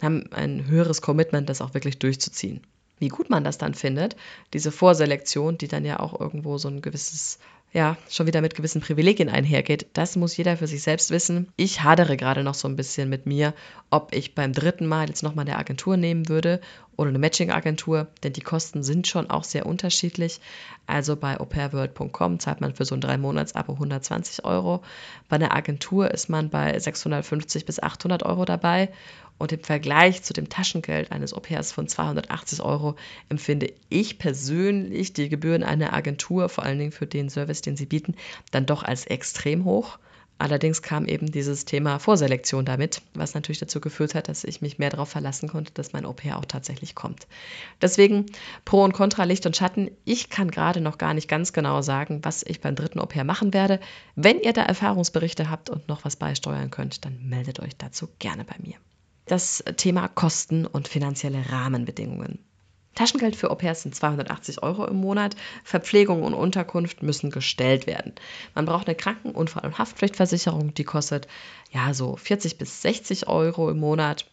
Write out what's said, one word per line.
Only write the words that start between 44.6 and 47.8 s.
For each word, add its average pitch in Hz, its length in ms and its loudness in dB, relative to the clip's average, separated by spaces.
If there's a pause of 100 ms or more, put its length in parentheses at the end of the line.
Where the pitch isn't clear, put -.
mehr 143 120 0
darauf 147 180 -4
verlassen 143 400 -6
konnte, 156 260 -6
dass - 200 -8
mein 139 120 -6
Au-pair - 320 -6
auch 143 60 -6
tatsächlich 135 500 -8
kommt. - 320 -10 (560)